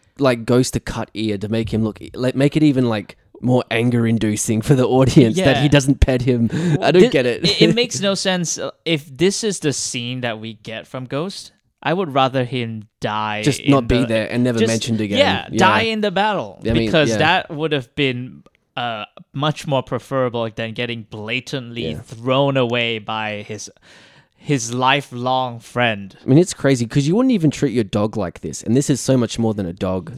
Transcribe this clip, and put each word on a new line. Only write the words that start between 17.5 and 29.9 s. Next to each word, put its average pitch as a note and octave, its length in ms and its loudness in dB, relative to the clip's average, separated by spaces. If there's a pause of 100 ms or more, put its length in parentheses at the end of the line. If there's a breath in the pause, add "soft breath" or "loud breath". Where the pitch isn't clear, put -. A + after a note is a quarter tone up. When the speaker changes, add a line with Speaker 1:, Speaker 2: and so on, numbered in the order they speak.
Speaker 2:
would D3+ 220 -4
have C3+ 240 -4
been, B2+ 460 -4 (340)
uh, A#2 280 -6 (280)
much D3 360 -4
more C3 140 0
preferable A#2+ 720 -4
than A2+ 180 -8
getting A#2 300 -8
blatantly A#2 880 -8
Speaker 1:
Yeah. D3 80 -12
Speaker 2:
thrown C3 560 0
away A#2 440 0
by G#2+ 420 -6
his, G#2 260 -12 (680 soft breath)
his A#2+ 360 -2
lifelong B2+ 840 0
friend. A2 640 -4
Speaker 1:
I - 60 -18
mean, C3 100 8
it's F#3 160 2
crazy B2+ 320 0
'cause C#3 220 0
you F3+ 80 2
wouldn't C4 160 2
even D#3+ 180 2
treat C3 240 -2
your A#2 100 0
dog G#2 320 -2
like F2+ 240 -6
this, D#2 220 -10
and A2+ 140 2
this D3 120 2
is C3+ 120 0
so C3 160 2
much A#2 220 -2
more A2+ 160 0
than G2+ 120 -4
a F2 60 -6
dog, F#2 460 -6